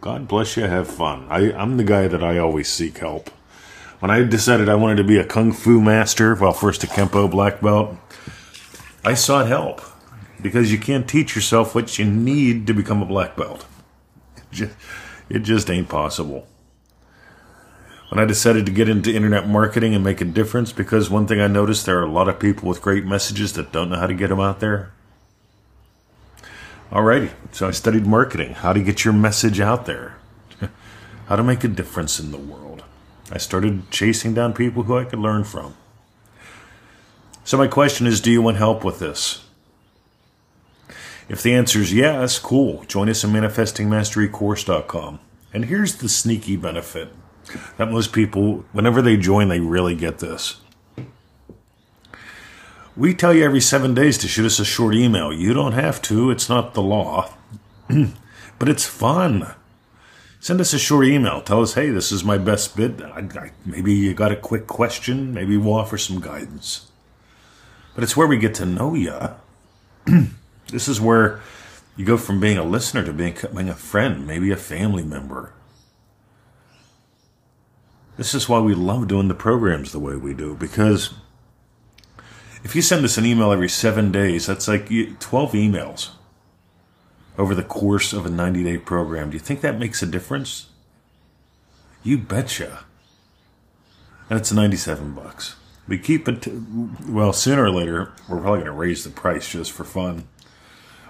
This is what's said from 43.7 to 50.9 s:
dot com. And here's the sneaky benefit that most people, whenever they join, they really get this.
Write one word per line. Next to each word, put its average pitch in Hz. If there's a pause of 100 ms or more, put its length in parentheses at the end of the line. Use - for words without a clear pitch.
dot 82
com. 76 (320)
And 113
here's 190
the 120
sneaky 104
benefit 82 (640)
that 113
most 113
people, 104
whenever 117
they 113
join, 98
they 87
really 87
get 80
this. - (2250)